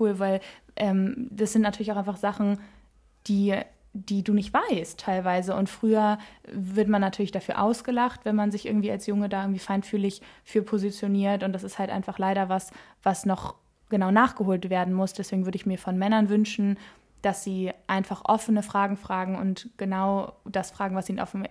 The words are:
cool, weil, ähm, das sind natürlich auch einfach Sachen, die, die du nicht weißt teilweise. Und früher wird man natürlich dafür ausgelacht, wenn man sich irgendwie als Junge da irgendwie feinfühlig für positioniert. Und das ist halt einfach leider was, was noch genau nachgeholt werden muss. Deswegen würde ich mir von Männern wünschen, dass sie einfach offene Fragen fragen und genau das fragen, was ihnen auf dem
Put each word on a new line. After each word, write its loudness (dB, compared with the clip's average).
cool, 2
weil, 2
ähm, 0
das 0
sind 8
natürlich -2
auch -4
einfach -2
Sachen, 0
die, 4
die -2
du 2
nicht 2
weißt 0
teilweise. 0
Und 0
früher 2
wird 0
man 4
natürlich 0
dafür -4
ausgelacht, 0
wenn 2
man 2
sich -6
irgendwie 0
als -6
Junge 0
da -2
irgendwie -2
feinfühlig -2
für 0
positioniert. 0
Und -2
das -8
ist -8
halt -4
einfach -6
leider 0
was, -2
was 0
noch -2
genau 2
nachgeholt 4
werden 2
muss. 0
Deswegen -2
würde -2
ich -8
mir 0
von -2
Männern 4
wünschen, 2
dass 0
sie -2
einfach -2
offene 4
Fragen 0
fragen -4
und -4
genau 0
das -4
fragen, -4
was -2
ihnen -4
auf -4
dem -6